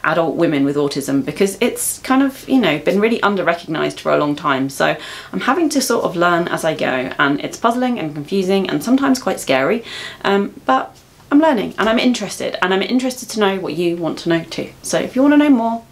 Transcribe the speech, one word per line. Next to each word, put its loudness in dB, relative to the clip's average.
adult 2
women 2
with 0
autism, -2
because 0
it's -2
kind 2
of, -4
you 4
know, 2
been 0
really 2
under-recognized -2
for 0
a 4
long 0
time. 0
So 0
I'm -4
having 0
to 2
sort 0
of -2
learn 2
as -4
I 0
go, -2
and 2
it's -8
puzzling 0
and -6
confusing 0
and -4
sometimes 2
quite -2
scary, 0
um, 0
but 0
I'm 6
learning 4
and 2
I'm 2
interested, -2
and 2
I'm 0
interested -2
to -4
know 4
what -6
you 0
want -4
to -4
know 0
too. -8
So -2
if -4
you 4
want 6
to 6
know 4
more 2